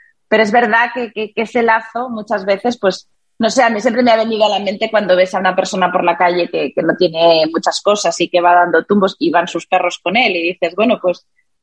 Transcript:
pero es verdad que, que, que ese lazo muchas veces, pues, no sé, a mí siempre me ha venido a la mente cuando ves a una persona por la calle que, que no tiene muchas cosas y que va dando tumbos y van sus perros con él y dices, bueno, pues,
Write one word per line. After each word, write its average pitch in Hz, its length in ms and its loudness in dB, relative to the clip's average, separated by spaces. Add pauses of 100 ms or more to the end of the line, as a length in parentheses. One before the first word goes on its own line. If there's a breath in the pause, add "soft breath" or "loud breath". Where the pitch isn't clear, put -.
(280 loud breath)
pero 220 140 4
es 208 100 -2
verdad 233 400 2
que, 240 200 -8
que, 214 200 -8
que 240 100 -4
ese 226 200 -2
lazo 233 480 -2
muchas 214 340 -6
veces, 208 340 -2
pues, - 300 -2 (280)
no 226 140 0
sé, 240 140 2
a 233 60 2
mí 214 100 -4
siempre 240 240 0
me 240 80 4
ha 220 40 4
venido 220 280 0
a 208 40 4
la 196 120 -2
mente 202 320 -4
cuando 202 240 2
ves 185 180 2
a 190 60 -4
una 180 160 0
persona 185 340 0
por 175 140 -2
la 170 120 0
calle 175 320 0
que, 151 240 -4
que - 100 -2
no 165 140 0
tiene 165 460 2 (100)
muchas 165 300 -2
cosas - 380 0
y 175 80 -2
que 175 120 0
va 175 140 4
dando 175 300 2
tumbos 190 340 0
y 170 120 -2
van 170 180 0
sus - 180 -8
perros 180 320 -2
con - 180 -4
él 226 200 0
y 170 60 -4 (100)
dices, 170 240 -6
bueno, 214 260 0
pues, 180 240 -4 (360)